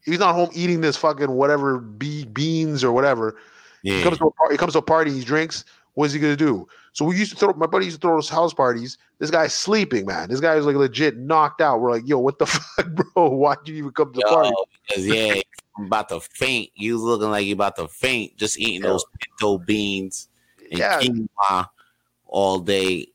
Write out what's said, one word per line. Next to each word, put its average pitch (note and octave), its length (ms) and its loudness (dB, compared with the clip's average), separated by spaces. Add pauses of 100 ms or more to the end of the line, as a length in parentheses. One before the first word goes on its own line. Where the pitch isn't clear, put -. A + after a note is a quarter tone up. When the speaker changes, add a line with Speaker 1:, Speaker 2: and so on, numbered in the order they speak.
Speaker 1:
if - 120 -14
he's E3+ 60 0
not F3+ 160 4
home F3 180 2
eating E3+ 280 0
this D3+ 160 2
fucking C#3+ 340 0
whatever C#3 480 2
be-, C3 460 -10
beans D3+ 580 -2
or B2 80 4
whatever, A#2+ 460 2 (460)
he G2 140 0
Speaker 2:
Yeah. F3 60 2
Speaker 1:
comes E3+ 160 2
to D#3+ 80 2
a D3+ 40 4
par-, D#3 200 2
he D3 60 0
comes F3 160 0
to D#3+ 60 4
a - 40 -4
party, D#3+ 280 2
he C3+ 120 -6
drinks, D#3 420 -2 (300)
what D3 100 2
is C#3+ 80 -2
he D3+ 60 -4
gonna D3 160 2
do? C3+ 320 0 (260)
So D3+ 120 -2
we F3+ 120 0
used G3+ 140 -2
to F3+ 60 -18
throw, G3+ 160 4
my D#3+ 140 0
buddy F#3+ 180 0
used D#3+ 160 -10
to F#3 60 0
throw E3 80 4
those D3+ 140 0
house D#3+ 240 0
parties. B2 440 0 (220)
This D3+ 120 -4
guy's D#3+ 220 2
sleeping, F3 520 0
man. F2+ 240 -6
This B2+ 100 -2
guy D#3+ 160 2
was, D3 100 2
like, C#3+ 100 2
legit C3+ 420 0
knocked D3 440 0
out. C#3 200 2
We're B2 100 2
like, A#2 160 -2
"Yo, C#3+ 120 2
what C3+ 200 0
the D#3 60 4
<laughs> - 20 -8
fuck, - 400 -4 (260)
bro? E3+ 160 4
Why'd C#3 360 2
you D#3 100 -12
even D3 160 -8
come C3+ 220 0
to B2+ 60 -6
the B2+ 80 2
Speaker 2:
Yo, G#2 80 4
Speaker 1:
party?" G#2 160 4 (360)
Speaker 2:
because, G2 200 -2
yeah, G#2+ 340 0 (360)
I'm G#2 80 -10
about G#2+ 240 -2
to F2 100 -6
faint. B2+ 560 -4
You A2+ 220 -4
looking A2 320 0
like G#2 160 0
you G2+ 80 -2
about G2 240 -2
to E2 100 -6
faint, B2 500 -4
just G#2+ 220 -4
eating G2+ 220 -4
Speaker 1:
Yo. G2 100 -2
Speaker 2:
those F2+ 140 -2 (140)
pinto G#2 400 -2
beans G2 680 -4 (420)
and F3 80 -6
Speaker 1:
Yeah. E3+ 200 0
Speaker 2:
quinoa G2+ 680 0 (600)
all F#2+ 320 0
day. F#2 560 0